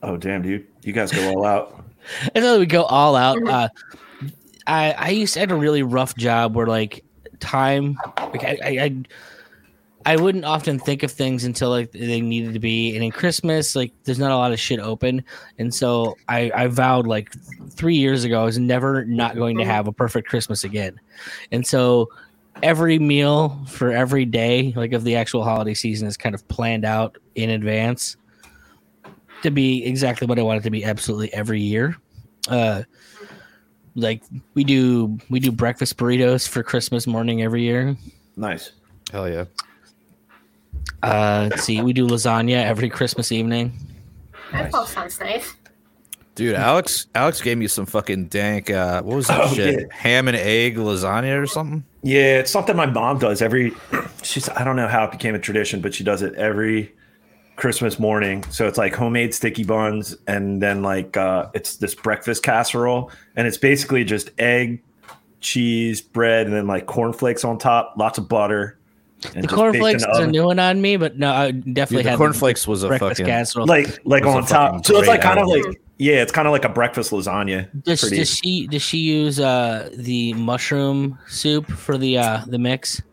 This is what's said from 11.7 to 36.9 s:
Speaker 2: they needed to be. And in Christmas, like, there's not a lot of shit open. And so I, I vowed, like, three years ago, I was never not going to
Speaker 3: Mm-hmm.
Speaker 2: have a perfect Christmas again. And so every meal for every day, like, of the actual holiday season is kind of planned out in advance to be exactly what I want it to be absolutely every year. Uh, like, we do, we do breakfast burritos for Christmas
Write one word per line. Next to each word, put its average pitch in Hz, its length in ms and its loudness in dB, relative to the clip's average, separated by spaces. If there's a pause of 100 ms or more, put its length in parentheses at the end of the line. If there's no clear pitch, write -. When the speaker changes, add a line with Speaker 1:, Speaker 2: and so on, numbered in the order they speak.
Speaker 2:
they 117 300 -4
needed 117 320 -4
to 113 60 -4
be. 113 360 0
And 110 80 -2
in 113 80 -2
Christmas, 160 640 -2
like, 127 160 -2 (120)
there's 127 160 -4
not 139 120 2
a 135 60 2
lot 123 160 2
of 110 60 -4
shit 120 200 -2
open. 127 440 -4 (340)
And 117 160 -4
so 120 420 0 (140)
I, 120 240 0
I 127 140 2
vowed, 127 400 2
like, 107 240 -4 (400)
three 165 240 0
years 135 280 2
ago, 117 180 2
I 113 40 2
was 113 140 0
never 127 460 0
not 117 300 0
going 117 220 -2
to 113 60 0
Speaker 3:
Mm-hmm. 101 80 0
Speaker 2:
have 107 160 0
a 107 40 -4
perfect 117 380 -2
Christmas 110 340 -4
again. 98 360 -6 (520)
And 123 160 -2
so 123 420 4 (540)
every 160 360 4
meal 147 680 2
for 123 240 -2
every 127 340 2
day, 120 520 2
like, 117 160 -2
of 113 100 0
the 117 140 0
actual 117 260 -2
holiday 110 300 -2
season 107 340 -4
is 104 100 -6
kind 107 180 -4
of - 120 -12
planned 113 380 -4
out 110 320 -2 (180)
in 113 140 -2
advance 110 680 -2 (1300)
to 156 80 2
be 131 340 2
exactly 127 420 -2
what 120 120 2
I - 20 2
want 110 180 2
it 104 40 -10
to 110 80 -2
be 107 120 -4
absolutely 107 500 -4
every 107 280 -2
year. 110 340 0 (540)
Uh, 113 340 0 (1120)
like, 113 300 -2 (300)
we 143 100 2
do, 123 540 2 (120)
we 127 100 0
do 131 120 2
breakfast 120 460 -2
burritos 123 500 2
for 120 160 -4
Christmas 120 440 -2